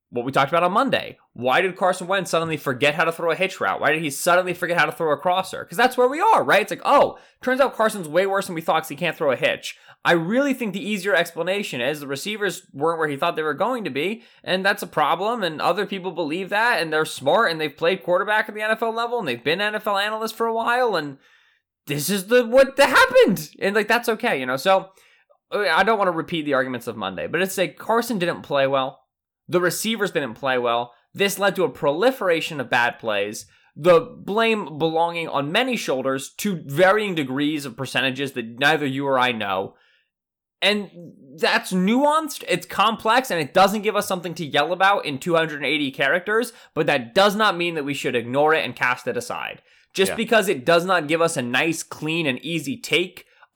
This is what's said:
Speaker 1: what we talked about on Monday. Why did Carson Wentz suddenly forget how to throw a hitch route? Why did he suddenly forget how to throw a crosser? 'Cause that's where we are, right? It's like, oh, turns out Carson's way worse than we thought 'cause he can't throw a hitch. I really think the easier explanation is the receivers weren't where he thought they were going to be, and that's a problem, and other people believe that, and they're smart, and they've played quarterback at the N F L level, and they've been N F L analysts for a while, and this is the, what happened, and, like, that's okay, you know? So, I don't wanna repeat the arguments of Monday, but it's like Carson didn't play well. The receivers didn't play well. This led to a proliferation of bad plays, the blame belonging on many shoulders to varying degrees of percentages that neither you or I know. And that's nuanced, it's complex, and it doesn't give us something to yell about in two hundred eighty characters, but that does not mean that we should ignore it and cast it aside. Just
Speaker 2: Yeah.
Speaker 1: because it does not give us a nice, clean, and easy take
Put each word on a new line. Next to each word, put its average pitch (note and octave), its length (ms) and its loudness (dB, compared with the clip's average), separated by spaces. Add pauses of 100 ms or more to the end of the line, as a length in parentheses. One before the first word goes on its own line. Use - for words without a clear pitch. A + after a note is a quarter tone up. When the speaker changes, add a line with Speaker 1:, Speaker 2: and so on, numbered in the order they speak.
(120)
Speaker 1:
what A#2+ 140 -4
we C3+ 60 -4
talked C#3 200 2
about E3+ 120 2
on F3+ 80 2
Monday. A3+ 460 -2 (160)
Why B2+ 280 2
did F#3 160 -2
Carson F#3 300 0
Wentz F#3 240 -2
suddenly E3 260 0
forget C#3 380 0
how E3 100 0
to E3 60 0
throw E3 180 -4
a D#3 60 2
hitch F#3 260 -4
route? F#2+ 180 0
Why C3+ 120 2
did D#3 100 0
he D#3+ 80 -4
suddenly F3+ 460 2
forget E3+ 240 -2
how D3+ 80 4
to D#3 40 -4
throw D#3+ 220 -2
a - 40 0
crosser? F#3 460 -2
'Cause - 140 -12
that's B3 200 4
where B3 100 4
we C#4+ 120 -2
are, G#4+ 240 4
right? E3+ 200 4
It's - 80 -6
like, E3+ 120 -8
oh, B3+ 360 4 (240)
turns B3+ 180 2
out B3 140 2
Carson's G#3 340 0
way F3 160 4
worse G3 220 0
than F#3 80 -8
we D#3 60 -6
thought D#3+ 200 2
'cause - 80 -12
he D3+ 60 -10
can't D#3 200 -2
throw D3 160 0
a B2 40 4
hitch. A#2+ 420 -2 (260)
I E3+ 100 2
really A3+ 400 2
think A#3 200 -6
the F3 100 -8
easier G3 300 -2
explanation E3+ 680 -2
is D3 180 -2
the C#3+ 80 -12
receivers F#3+ 680 -6
weren't D#3+ 240 -2
where D#3+ 120 0
he C#3 80 -4
thought E3+ 180 -2
they D#3 80 -4
were D3+ 100 -2
going A3 300 -2
to D#3+ 60 -6
be, E3+ 340 -6 (200)
and F#3 220 -2
that's G3 160 0
a G3 60 -8
problem, F3+ 560 0
and D#3 180 -4
other F3 240 0
people F#3+ 260 -8
believe E3+ 380 -4
that, G#3+ 320 0
and E3 100 -4
they're D#3 140 2
smart, E3 460 2
and D#3+ 100 -6
they've D3+ 160 -4
played F3+ 240 0
quarterback G3+ 480 0
at G#3 60 -14
the G#3+ 60 -8
N G#3+ 100 -2
F A3 100 -2
L A3+ 120 -2
level, A#3 260 -4
and F#3 80 -4
they've A#2+ 160 -4
been E3 180 0
N G#3 140 -2
F G#3+ 100 -6
L G#3 120 0
analysts A3 340 -2
for A#3 160 -4
a A3+ 60 -2
while, A#3 420 0
and D3 220 -4 (680)
this C#3+ 240 -4
is F#3+ 180 -2
the, B3 200 4
what C4 320 4
happened, F#4 680 4 (100)
and, G3+ 160 -2
like, G#3 140 0
that's A#3 200 2
okay, G#3+ 300 -2
you B2+ 60 -4
know? B2+ 120 0
So, F#3+ 340 2 (600)
I F3+ 320 2
don't G#3+ 160 2
wanna F#3+ 120 2
repeat D#3+ 340 -4
the D3 80 0
arguments B2+ 340 -2
of A2 100 -6
Monday, F#2+ 300 -6
but D3+ 140 -2
it's F#3+ 160 -4
like E3+ 200 -2
Carson A#3 420 -2
didn't E3 240 -2
play C#3 240 2
well. C3+ 340 -2 (480)
The E3 100 2
receivers F#3 520 -2
didn't C3 240 -4
play C3 240 0
well. A#2+ 340 0 (200)
This G3 260 -2
led G3 180 2
to F#3 80 2
a D3 40 0
proliferation E3 920 0
of A#2 80 -8
bad A#2+ 300 2
plays, G#2 480 -4 (280)
the E3+ 240 6
blame G3+ 800 -2
belonging E3 500 0
on C#3+ 240 -2
many A#3+ 240 0
shoulders C3+ 600 -2
to F#3+ 320 -4
varying F#3 480 2
degrees C#3+ 500 -2
of A2+ 100 -12
percentages C3 580 -4
that A#2 260 -8
neither D3 260 2
you C3+ 220 -2
or C3+ 120 2
I B2 140 2
know. G2 400 -2 (880)
And G3+ 300 0 (460)
that's A3 340 0
nuanced, C#4 760 2
it's F3+ 180 -2
complex, A3 680 0
and E3+ 80 -2
it C#3+ 140 -4
doesn't G3 280 6
give G3+ 140 -2
us G#3 120 0
something F3+ 280 -4
to E3+ 100 -8
yell D3 280 0
about F#3+ 320 2
in C#3 120 -4
two E3 180 0
hundred D#3 280 0
eighty D3 260 0
characters, F#3 600 0 (220)
but D#3+ 140 0
that C3+ 280 0
does G3 200 6
not G#3+ 200 2
mean E3+ 200 -2
that D3 100 -4
we C#3+ 80 -4
should C#3 220 -4
ignore C3 380 2
it D#3 120 0
and A#2+ 100 -8
cast B2 320 -2
it A#2 80 -4
aside. C2+ 460 -8 (320)
Just F#3+ 180 0
Speaker 2:
Yeah. - 60 -4
Speaker 1:
because A3 320 2
it C3+ 160 -2
does E3+ 200 4
not F3 220 0
give E3 140 0
us E3 160 2
a C3+ 40 -2
nice, C3 400 -2
clean, D#3+ 460 -4
and B2+ 160 -4
easy C#3+ 340 -4
take - 480 -4 (300)